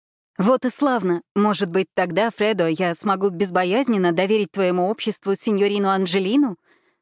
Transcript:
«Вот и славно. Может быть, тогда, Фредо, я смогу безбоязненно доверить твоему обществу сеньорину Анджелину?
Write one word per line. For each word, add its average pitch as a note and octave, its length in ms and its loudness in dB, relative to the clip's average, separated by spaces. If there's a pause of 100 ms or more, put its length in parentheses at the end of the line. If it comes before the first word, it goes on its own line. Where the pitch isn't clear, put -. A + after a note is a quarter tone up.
(360)
«Вот B3 280 2
и B3 60 -2
славно. G3 520 0 (140)
Может G3+ 340 0
быть, F#3+ 240 0
тогда, F#3 360 0
Фредо, G#3 360 0
я E3+ 280 0
смогу G3 360 -2
безбоязненно F#3 800 0
доверить G3 380 0
твоему F3+ 380 0
обществу G3 480 -4
сеньорину G3+ 520 0
Анджелину? F#3+ 720 0 (440)